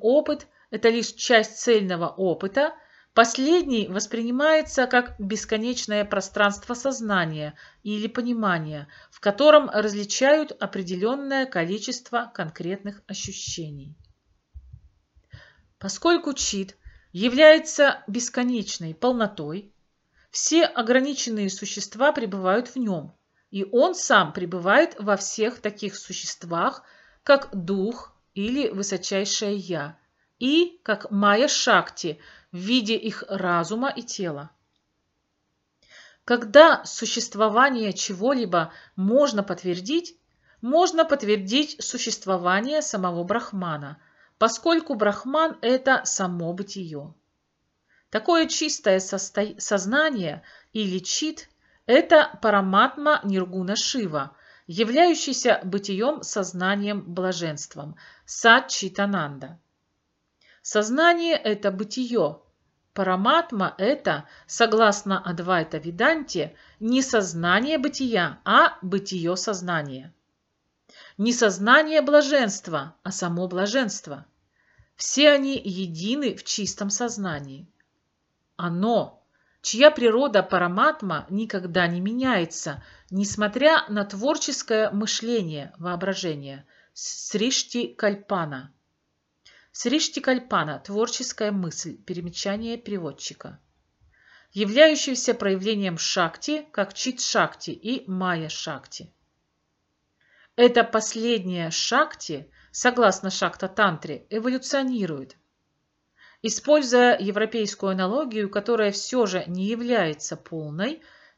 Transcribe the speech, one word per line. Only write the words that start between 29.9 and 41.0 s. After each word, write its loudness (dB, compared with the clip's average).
и 2
как -4
майя-шакти 2
в -12
виде 0
их -6
разума -2
и -8
тела. -8
Когда 8
существование 0
чего-либо -2
можно 2
подтвердить, -4
можно 4